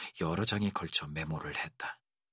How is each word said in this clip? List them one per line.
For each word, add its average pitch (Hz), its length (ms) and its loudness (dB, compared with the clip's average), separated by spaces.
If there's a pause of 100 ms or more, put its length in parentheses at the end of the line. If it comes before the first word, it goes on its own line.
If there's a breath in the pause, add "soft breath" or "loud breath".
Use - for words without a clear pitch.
(200 loud breath)
여러 85 240 2
장에 104 260 4
걸쳐 82 360 0
메모를 78 480 -2
했다. - 460 -6 (320)